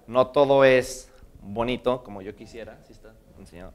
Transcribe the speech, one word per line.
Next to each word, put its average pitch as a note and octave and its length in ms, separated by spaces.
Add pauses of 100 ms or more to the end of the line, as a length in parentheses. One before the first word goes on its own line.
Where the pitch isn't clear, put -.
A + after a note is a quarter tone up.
no B2+ 220
todo C#3 380
es B2+ 440 (300)
bonito B2 640
como G2+ 180
yo G#2 140
quisiera, A2 480
¿sí - 80
está? A2 220 (260)
Enseñado. F#2 360